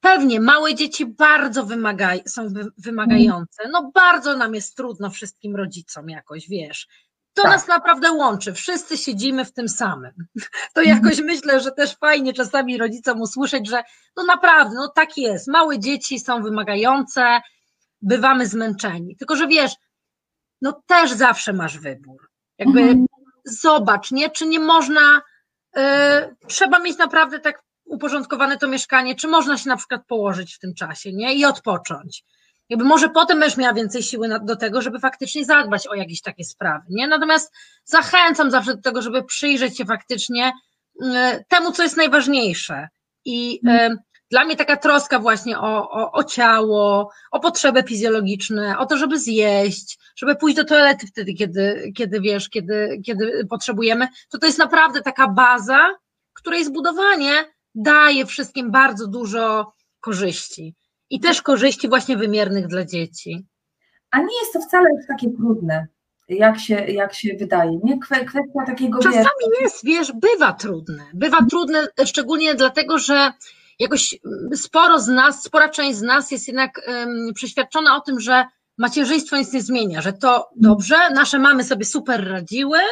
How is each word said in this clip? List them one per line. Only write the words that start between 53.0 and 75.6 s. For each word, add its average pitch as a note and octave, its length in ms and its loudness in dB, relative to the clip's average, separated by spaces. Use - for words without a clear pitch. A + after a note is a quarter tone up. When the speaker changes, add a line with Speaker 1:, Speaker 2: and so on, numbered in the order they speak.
Speaker 1:
kiedy A3 440 -4
potrzebujemy, A#3 580 -2
to, D#4 80 -12
to D#4+ 80 0
jest D#4+ 120 0
naprawdę D#4 440 4
taka C4 260 0
baza, B3 500 4
której E4+ 320 -4
zbudowanie D#4+ 680 0
daje C#4+ 520 4
wszystkim C4 440 -8
bardzo A#3 360 2
dużo G#3+ 680 -4
korzyści. F3+ 720 -8
I C4+ 100 -6
też E4+ 220 0
korzyści C4+ 460 0
właśnie B3+ 280 0
wymiernych G3+ 500 -2
dla F3 180 -4
dzieci. E3+ 640 -10
Speaker 2:
A - 80 0
nie G#4+ 220 -2
jest A4 120 -6
to D#4+ 80 -2
wcale F4+ 360 4
już - 100 -14
takie A#3+ 300 -4
trudne, F3 500 -2
jak G#3+ 320 2
się, G#3+ 140 -2
jak G3+ 400 -4
się - 140 -6
wydaje, E3+ 460 0
nie? C4 140 2
Kwe-, C4 260 -4
kwestia C#4 420 -6
takiego, B3 320 -4
Speaker 1:
Czasami A#3 260 6
Speaker 2:
wiesz, B4+ 80 2
Speaker 1:
jest, A#4+ 240 -2
wiesz, D4+ 280 0
bywa D#4 400 2
trudne. D#3+ 520 -10
Bywa C4+ 240 2
trudne, D#4 360 0
szczególnie D4+ 500 -2
dlatego, C4+ 440 0
że C#4 340 2
jakoś, D4 460 -2
mm, F#4 320 -8
sporo E4 440 4
z G#3 80 -4
nas, C4 340 2
spora D#4 260 4